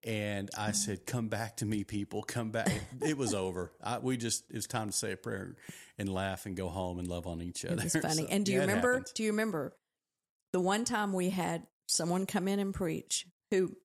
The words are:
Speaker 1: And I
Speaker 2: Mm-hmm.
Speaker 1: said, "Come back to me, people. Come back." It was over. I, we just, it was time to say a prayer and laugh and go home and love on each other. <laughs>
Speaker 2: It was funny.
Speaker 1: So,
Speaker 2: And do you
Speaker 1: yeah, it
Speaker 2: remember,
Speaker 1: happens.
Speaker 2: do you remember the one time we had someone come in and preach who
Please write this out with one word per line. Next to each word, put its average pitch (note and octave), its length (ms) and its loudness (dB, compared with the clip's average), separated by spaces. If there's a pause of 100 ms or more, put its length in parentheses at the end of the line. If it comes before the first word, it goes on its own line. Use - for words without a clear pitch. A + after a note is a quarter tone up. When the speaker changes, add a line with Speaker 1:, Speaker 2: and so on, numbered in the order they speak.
Speaker 1:
And G#2 540 0
I G#2+ 120 0
Speaker 2:
Mm-hmm. G#2 80 2
Speaker 1:
said, G2+ 280 -2
"Come A#2 240 0
back G#2+ 300 -4
to A2 80 0
me, G#2 180 2
people. G2+ 380 -4
Come A2+ 300 -2
back." A2+ 200 2 (300)
It D3+ 160 2
was A#2 160 2
over. F#2 360 0 (120)
I, A#2 160 -2
we B2+ 180 0
just, A2+ 320 -2
it - 80 -16
was A2 100 -4
time A2 200 -2
to G2+ 100 -4
say G#2 160 -2
a F#2 60 -4
prayer F#2+ 380 -6 (420)
and G2 120 0
laugh F#2+ 360 0
and F#2+ 100 -4
go F#2 140 -2
home F2+ 280 -2
and F2 80 -4
love F2 200 -4
on E2+ 160 -4
each F2 240 -6
other. - 80 0
<laughs> - 100 0
Speaker 2:
It - 0 -
was E3+ 120 0
funny. D#3+ 260 0
Speaker 1:
So, - 80 -4
Speaker 2:
And G3 160 2
do G3+ 40 2
you F#3+ 100 4
Speaker 1:
yeah, F#3+ 40 6
it - 40 4
Speaker 2:
remember, A3+ 260 4
Speaker 1:
happens. B3+ 180 -2
Speaker 2:
do - 120 -4
you G#3+ 80 2
remember G#3 440 0 (760)
the F#3 60 4
one G3+ 260 4
time G#3 260 2
we F#3 160 2
had E3+ 380 0 (200)
someone F3 380 2
come F#3+ 240 0
in G3 120 2
and G3 120 0
preach E3+ 540 -2 (240)
who F#3 340 4